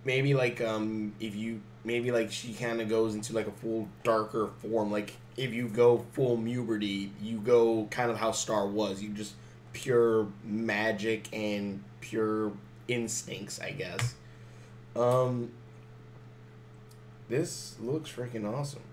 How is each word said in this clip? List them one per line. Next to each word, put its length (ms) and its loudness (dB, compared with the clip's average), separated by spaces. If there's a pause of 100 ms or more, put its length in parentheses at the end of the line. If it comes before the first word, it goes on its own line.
maybe, 280 2
like, 280 2
um, 580 0
if 160 -6
you, 260 -4 (220)
maybe, 300 0
like, 180 2
she 220 -8
kinda 320 -2
goes 320 2
into, 160 -6
like, 160 0
a 20 -6
full 380 -4 (160)
darker 480 2 (100)
form. 300 0
Like, 220 -2 (220)
if 160 -2
you 160 -2
go 440 6
full 260 2
Muberty, 720 -2 (100)
you 200 -4
go 500 6
kind 220 0
of 40 -2
how 140 2
Star 360 0
was. 360 0
You 80 -6
just 240 -8 (380)
pure 560 4 (160)
magic 880 0
and 500 -2 (180)
pure 520 0 (340)
instincts, 760 -4
I 120 -6
guess. 420 -4 (800)
Um, 560 4 (1800)
this 520 -4
looks 280 -4
freaking 420 -6
awesome. 420 -6